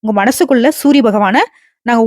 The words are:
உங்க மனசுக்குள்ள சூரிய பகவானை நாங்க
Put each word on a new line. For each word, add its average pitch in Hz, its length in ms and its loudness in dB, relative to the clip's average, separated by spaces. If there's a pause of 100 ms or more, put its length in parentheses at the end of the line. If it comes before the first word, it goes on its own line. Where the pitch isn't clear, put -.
உங்க 220 120 -4
மனசுக்குள்ள 247 580 0
சூரிய 285 300 2
பகவானை 208 400 0 (420)
நாங்க 233 220 0